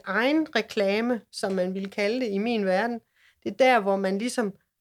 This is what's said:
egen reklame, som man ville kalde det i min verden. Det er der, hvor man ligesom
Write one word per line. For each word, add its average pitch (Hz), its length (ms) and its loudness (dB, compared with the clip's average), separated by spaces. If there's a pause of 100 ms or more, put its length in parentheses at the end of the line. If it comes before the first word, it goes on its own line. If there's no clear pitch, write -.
egen 269 520 0
reklame, 214 680 0 (100)
som 196 200 -4
man 185 220 -2
ville 196 160 -6
kalde 214 360 -2
det 214 60 -2
i 196 60 -2
min 214 280 0
verden. 214 360 0 (420)
Det 220 80 -6
er 196 40 -10
der, 254 240 6
hvor 196 160 2
man 196 220 0
ligesom 220 360 -2 (280)